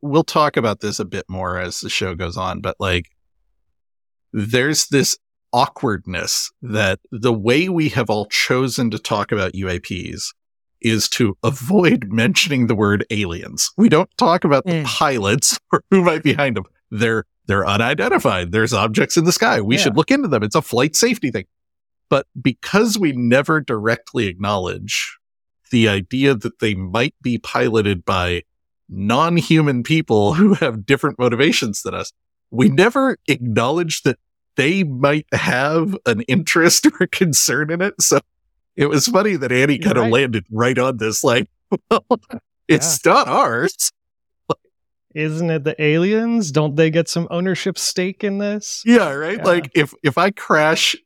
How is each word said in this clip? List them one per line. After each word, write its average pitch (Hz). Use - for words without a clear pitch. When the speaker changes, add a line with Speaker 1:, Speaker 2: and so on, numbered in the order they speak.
Speaker 1:
we'll 147
talk 151
about 110
this 104
a 104
bit 92
more 92
as 90
the -
show 92
goes 87
on, 90
but, 92
like, 90
there's 123
this 135
awkwardness 98
that 104
the 120
way 120
we 165
have 113
all 107
chosen 127
to 107
talk 104
about 95
U 95
A 90
Ps -
is 113
to 104
avoid 180
<laughs> -
mentioning 143
the 113
word 101
aliens. 98
We 214
don't 160
talk 175
about 143
the 180
Speaker 2:
Mm. -
Speaker 1:
pilots 123
<laughs> -
or 165
who 190
might 160
be 147
behind 139
them. 95
They're, 110
they're 98
unidentified. 107
There's 110
objects 110
in 165
the 175
sky. -
We 107
Speaker 2:
Yeah. 202
Speaker 1:
should 131
look 156
into 269
them. 120
It's 107
a 156
flight 135
safety 226
thing. 98
But 139
because 208
we 165
never 131
directly 113
acknowledge 95
the 113
idea 127
that 113
they 107
might 95
be 120
piloted 110
by 90
non-human 143
people 117
<laughs> 160
who 196
have 113
different 139
motivations 123
than 92
us, 87
we 123
never 233
acknowledge 127
that 131
they 175
might 143
have 151
an 117
interest 160
<laughs> -
or 185
concern 151
in 170
it. 196
So -
it 143
was 147
funny 202
that 131
Annie 135
Speaker 2:
You're 127
Speaker 1:
kinda 165
Speaker 2:
right. 113
Speaker 1:
landed 120
right 120
on 127
this, 110
like, 127
<laughs> -
"Well, 233
it's 151
Speaker 2:
Yeah. 170
Speaker 1:
not 262
ours." 147
Speaker 2:
Isn't 156
it 160
the 151
aliens? 196
Don't 147
they 160
get 165
some 170
ownership 175
stake -
in 196
this? 208
Speaker 1:
Yeah, 220
right? 160
Speaker 2:
Yeah. 170
Speaker 1:
Like, 175
if, 147
if 147
I 190
crash, -